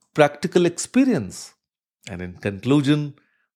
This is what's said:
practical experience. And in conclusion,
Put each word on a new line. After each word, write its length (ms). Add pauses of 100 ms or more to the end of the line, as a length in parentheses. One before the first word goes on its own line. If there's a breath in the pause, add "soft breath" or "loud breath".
(140)
practical 520
experience. 880 (520)
And 140
in 160
conclusion, 800 (400)